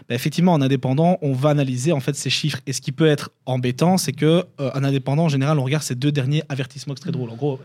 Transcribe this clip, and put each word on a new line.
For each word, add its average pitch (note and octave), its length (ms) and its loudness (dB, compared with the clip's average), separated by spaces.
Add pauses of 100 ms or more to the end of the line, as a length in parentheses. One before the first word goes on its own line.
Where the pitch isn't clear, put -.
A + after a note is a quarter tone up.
ben, - 60 -4
effectivement, E3 400 2
en C#3+ 80 4
indépendant, C3+ 580 2
on C#3 140 0
va C3 160 2
analyser, C3+ 420 0
en C#3+ 80 0
fait, C#3 160 -4
ces - 140 -4
chiffres. C#3 360 -2
Et C3+ 60 -4
ce - 80 -6
qui - 120 -8
peut D#3+ 160 4
être D3 200 0 (160)
embêtant, C3 540 0
c'est D3 160 -4
que, D#3 280 2 (160)
euh, C3+ 140 -2
un C3+ 120 -2
indépendant, C#3 400 0
en E3+ 40 2
général, C#3+ 300 2
on C3 60 0
regarde C#3+ 200 -2
ces C3 120 -6
deux C#3 160 0
derniers D3 360 0
avertissements C#3 460 -8
extra - 160 -10
drôles. B2+ 180 -4
En A2+ 80 -14
gros, C3 280 -4